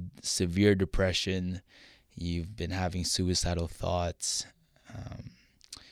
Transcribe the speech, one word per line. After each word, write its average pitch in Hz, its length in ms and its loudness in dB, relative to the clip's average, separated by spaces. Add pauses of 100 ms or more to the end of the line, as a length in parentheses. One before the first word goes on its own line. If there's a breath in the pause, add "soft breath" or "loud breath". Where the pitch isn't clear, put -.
(220)
severe 95 540 4
depression. 92 840 0 (540 soft breath)
You've 87 400 -4
been 87 160 -4
having 92 320 -2
suicidal 87 640 0
thoughts. - 800 -4 (440)
Um, - 420 -12 (600 loud breath)